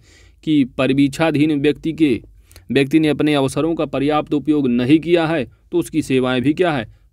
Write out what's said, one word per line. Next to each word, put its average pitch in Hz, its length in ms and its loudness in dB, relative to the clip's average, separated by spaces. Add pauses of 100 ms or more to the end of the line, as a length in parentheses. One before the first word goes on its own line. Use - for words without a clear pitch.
(440)
कि 151 200 2 (140)
परिवीक्षाधीन 139 840 0
व्यक्ति 147 320 -2
के, 143 280 0 (500)
व्यक्ति 139 280 2
ने 156 100 2
अपने 151 260 0
अवसरों 143 400 -2
का 160 120 -4
पर्याप्त 143 460 -2
उपयोग 147 360 0
नहीं 123 300 2
किया 165 280 0
है, 156 180 -2 (260)
तो 175 80 0
उसकी 156 220 -4
सेवाएं 127 400 0
भी 139 120 2
क्या 175 180 0
है, 117 160 -4 (260)